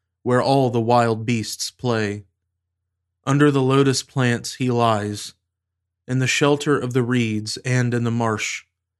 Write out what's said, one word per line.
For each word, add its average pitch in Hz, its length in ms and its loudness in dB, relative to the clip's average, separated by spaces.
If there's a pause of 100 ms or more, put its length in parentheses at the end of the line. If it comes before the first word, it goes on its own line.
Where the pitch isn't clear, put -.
(240)
where 123 180 2
all 135 280 2
the 117 120 0
wild 113 440 2
beasts 113 460 -6
play. 107 540 -4 (1000)
Under 143 260 4
the 139 100 2
lotus 135 420 2
plants 120 520 -2
he 127 160 -2
lies, 107 640 0 (720)
in 127 120 -2
the 131 80 0
shelter 143 500 0
of 123 160 -6
the 127 100 0
reeds 113 640 -2
and 123 280 0
in 120 100 -2
the 117 80 -2
marsh. 113 540 -4 (340)